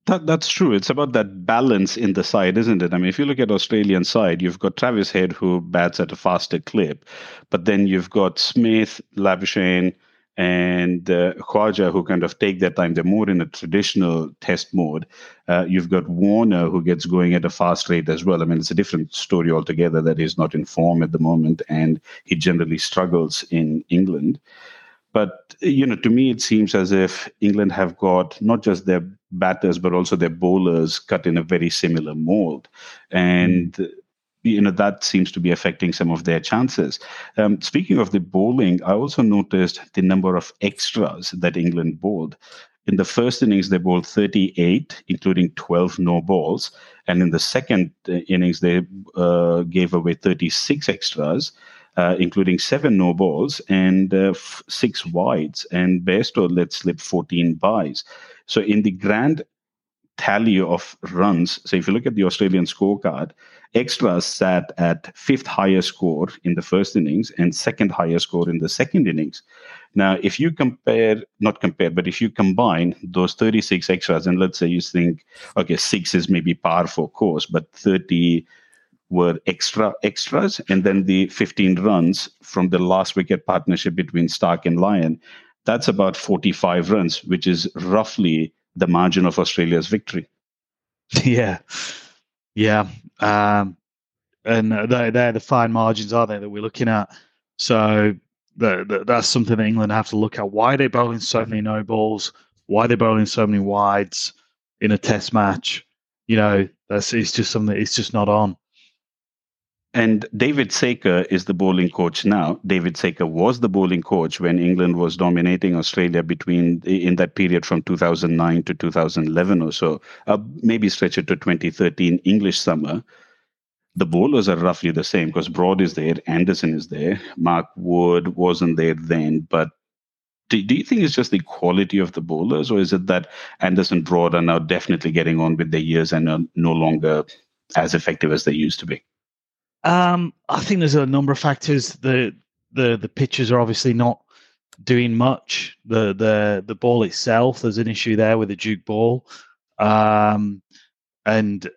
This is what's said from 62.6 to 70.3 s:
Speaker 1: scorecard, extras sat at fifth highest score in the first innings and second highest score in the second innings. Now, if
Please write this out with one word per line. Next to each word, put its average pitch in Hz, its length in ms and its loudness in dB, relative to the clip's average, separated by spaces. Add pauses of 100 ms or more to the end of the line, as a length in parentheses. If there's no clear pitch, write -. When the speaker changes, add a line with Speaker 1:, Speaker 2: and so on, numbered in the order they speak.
Speaker 1:
scorecard, 95 640 -2 (420)
extras 101 500 0
sat 92 540 -2
at 85 400 -2
fifth - 300 -2
highest 95 400 2
score 82 400 -2 (160)
in 87 100 0
the 85 80 -4
first 95 340 -2
innings 87 420 0
and 87 180 0
second 107 360 -2
highest 85 360 -2
score 85 220 -2
in 82 100 -2
the 80 100 -2
second 139 380 0
innings. 78 340 -4 (540)
Now, 95 260 4
if - 180 -2